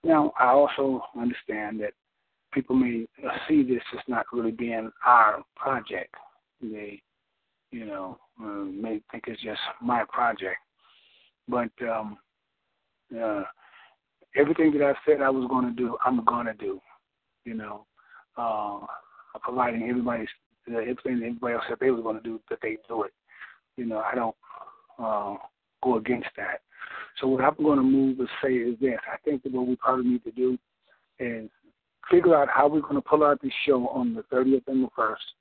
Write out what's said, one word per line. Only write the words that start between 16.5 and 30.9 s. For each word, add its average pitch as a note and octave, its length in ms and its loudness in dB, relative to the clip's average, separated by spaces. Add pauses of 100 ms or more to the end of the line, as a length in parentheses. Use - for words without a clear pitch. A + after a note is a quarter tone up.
do, G2 260 -8 (640)
you A#2 100 -10
know, - 300 -10 (520)
uh, G#2 480 -4 (560)
providing A#2+ 480 -2
everybody's, A#2+ 400 -2 (400)
uh, A#2 80 -4
everything B2 420 -4
that A#2 60 -4
everybody A#2+ 300 -4
else A#2 120 -4
said A#2 120 -6
they C3 120 4
were A#2 120 0
gonna A2 180 -6
do, A2+ 180 -8 (100)
that A2+ 120 -8
they A2 160 -6 (100)
do A2 160 -4
it. - 100 -8 (600)
You B2 100 -6
know, A2 140 -4
I A2 140 -4
don't, A#2 220 -2 (640)
uh, G#2 380 -4 (440)
go B2+ 140 2
against A#2+ 400 -2
that. - 260 -8 (580)
So C3+ 80 0
what C3 160 2
I'm D3+ 200 2
gonna C#3+ 200 4
move C3+ 360 4
and B2 100 -4 (120)
say C3+ 120 0
is A#2+ 260 -2
this. B2 200 -2 (120)
I A#2 60 -10
think C#3+ 260 -4
that C3+ 100 -8
what B2+ 140 -2
we B2+ 100 0
probably B2+ 280 0
need B2 200 2
to A2+ 60 -8
do B2+ 260 0 (640)